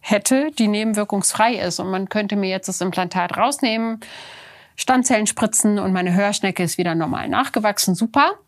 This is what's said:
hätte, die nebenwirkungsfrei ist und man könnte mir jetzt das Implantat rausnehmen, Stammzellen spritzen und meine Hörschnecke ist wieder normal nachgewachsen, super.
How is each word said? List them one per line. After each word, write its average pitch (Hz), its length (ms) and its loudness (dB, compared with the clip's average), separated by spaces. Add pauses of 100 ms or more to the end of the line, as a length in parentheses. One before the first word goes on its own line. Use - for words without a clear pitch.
hätte, 262 500 0
die 226 160 0
nebenwirkungsfrei 208 880 0
ist 180 240 -4
und 185 100 -4
man 190 200 -4
könnte 208 260 -2
mir 196 140 0
jetzt 190 180 -4
das 190 140 -6
Implantat 180 560 -2
rausnehmen, 226 640 0 (760)
Stammzellen 247 500 2
spritzen 208 540 2
und 190 140 0
meine 180 200 0
Hörschnecke 202 480 0
ist 170 160 0
wieder 175 160 0
normal 160 340 -2
nachgewachsen, 208 680 0
super. 285 380 2 (140)